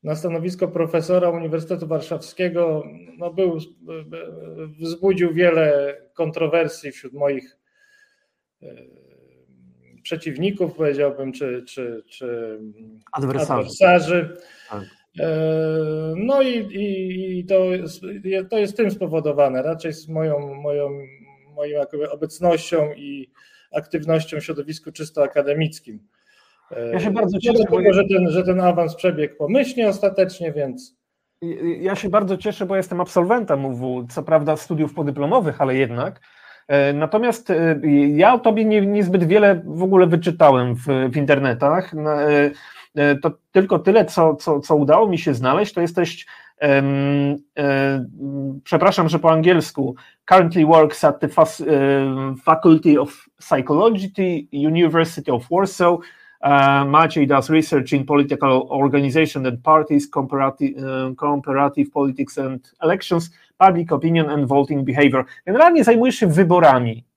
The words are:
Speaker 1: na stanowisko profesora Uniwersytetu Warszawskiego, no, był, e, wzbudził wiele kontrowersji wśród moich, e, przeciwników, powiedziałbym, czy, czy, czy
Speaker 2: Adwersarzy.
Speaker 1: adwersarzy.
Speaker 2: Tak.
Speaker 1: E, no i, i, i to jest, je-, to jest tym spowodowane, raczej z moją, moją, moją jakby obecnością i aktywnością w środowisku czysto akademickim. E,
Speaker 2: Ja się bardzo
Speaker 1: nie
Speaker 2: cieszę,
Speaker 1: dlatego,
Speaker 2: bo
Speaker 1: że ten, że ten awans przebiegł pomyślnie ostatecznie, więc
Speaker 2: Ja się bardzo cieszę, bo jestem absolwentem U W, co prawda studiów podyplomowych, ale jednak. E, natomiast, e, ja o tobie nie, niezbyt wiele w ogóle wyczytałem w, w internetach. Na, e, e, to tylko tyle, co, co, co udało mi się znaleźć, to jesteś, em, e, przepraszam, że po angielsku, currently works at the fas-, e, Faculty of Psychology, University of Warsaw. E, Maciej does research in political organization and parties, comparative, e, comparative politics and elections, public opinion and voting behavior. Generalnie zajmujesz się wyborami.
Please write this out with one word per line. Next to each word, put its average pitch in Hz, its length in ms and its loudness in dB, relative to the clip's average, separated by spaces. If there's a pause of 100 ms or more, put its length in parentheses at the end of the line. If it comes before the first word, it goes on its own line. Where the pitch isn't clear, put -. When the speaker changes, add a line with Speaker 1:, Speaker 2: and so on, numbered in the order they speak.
Speaker 1:
na 151 120 -6
stanowisko 175 540 -6
profesora 175 600 -2
Uniwersytetu 165 560 -8
Warszawskiego, 160 960 -6 (340)
no, 170 140 -10
był, 175 240 -2
e, 160 40 -8 (1200)
wzbudził 170 520 -2
wiele 156 640 0 (180)
kontrowersji 160 800 -4
wśród 127 200 -20
moich, 139 460 -6 (1040)
e, - 40 -20 (1400)
przeciwników, 165 720 -6
powiedziałbym, 143 580 -2
czy, 127 300 -8
czy, 120 460 -12
czy 117 500 -12 (540)
Speaker 2:
Adwersarzy. 143 400 -4
Speaker 1:
adwersarzy. 170 840 2 (340)
Speaker 2:
Tak. 101 120 -14 (380)
Speaker 1:
E, 160 80 -4 (880)
no 269 260 0
i, 247 140 -2
i, 190 840 -8
i 180 60 -10
to 185 200 2
jest, 185 380 -6 (220)
je-, 190 200 -4
to 220 140 -4
jest 202 180 -4
tym 208 140 0
spowodowane, 147 720 -2
raczej 160 300 -6
z 156 160 -18
moją, 151 460 -6
moją, 143 360 -6 (680)
moją 147 220 -6
jakby 143 320 -6
obecnością 160 840 -4
i 143 340 -16 (420)
aktywnością 156 680 -4
w - 40 -16
środowisku 156 480 -12
czysto 151 300 -6
akademickim. 151 800 -4 (680)
E, - 220 -8
Speaker 2:
Ja 185 80 -2
się 208 100 -2
bardzo 196 260 -2
Speaker 1:
nie 175 40 -4
Speaker 2:
cieszę, 233 160 2
Speaker 1:
dlatego, 220 260 2
Speaker 2:
bo 196 100 6
Speaker 1:
że 196 100 4 (120)
ten, 185 160 2
że 180 140 0
ten 185 160 0
awans 170 340 0
przebiegł 151 420 -2
pomyślnie 233 520 0
ostatecznie, 190 640 -2
więc 139 440 -8 (840)
Speaker 2:
Ja 190 140 -4
się 208 140 -8
bardzo 196 280 0
cieszę, 202 300 -6
bo 190 100 -4
jestem 185 240 -4
absolwentem 180 640 0
U 135 80 -6
W, 127 400 -8
co 123 100 -10
prawda 156 340 0
studiów 156 380 -6
podyplomowych, 147 640 -2
ale 131 140 0
jednak. 131 460 -4 (480)
E, 143 240 2
natomiast, 214 580 -2
e, 165 300 2 (360)
ja 175 180 6
o 226 40 0
tobie 220 260 0
nie, 214 220 2
niezbyt 190 380 0
wiele 196 400 4
w 160 180 -6
ogóle 185 240 4
wyczytałem 156 680 4
w, 123 120 -10 (240)
w 131 60 -6
internetach. 143 800 0
Na, 151 280 -4
e, 147 280 2 (440)
e, 147 220 2
to 147 140 -2 (220)
tylko 190 260 2
tyle, 202 260 4
co, 160 300 2
co, 143 260 -4
co 151 160 0
udało 156 320 4
mi 175 100 -2
się 160 160 -2
znaleźć, 135 400 0
to 175 60 -4
jesteś, 170 460 -4 (320)
em, 139 760 0 (220)
e, 139 460 0 (600)
przepraszam, 175 440 2
że 160 100 0
po 185 140 4
angielsku, 160 640 2 (300)
currently 175 420 6
works 156 380 6
at 151 160 2
the - 80 -2
fas-, - 320 2
e, 135 760 0 (100)
Faculty 160 560 6
of - 260 -8 (120)
Psychology, 185 1120 -2
University 156 800 0
of 120 180 -4
Warsaw. 180 480 0 (420)
E, 139 440 4
Maciej 156 420 4
does 135 240 2
research 156 420 2
in 135 120 0
political 143 640 2
organization 139 800 0
and 120 160 -6
parties, 151 480 2
comparative, 135 680 -4
e, 131 360 -6
comparative 143 760 -2
politics 139 480 -4
and 131 340 -8 (100)
elections, 170 480 -2 (280)
public 170 340 4
opinion 160 380 0
and 147 160 0
voting 139 380 0
behavior. 131 400 2 (220)
Generalnie 311 380 6
zajmujesz 233 300 4
się 214 120 0
wyborami. 147 800 4 (120)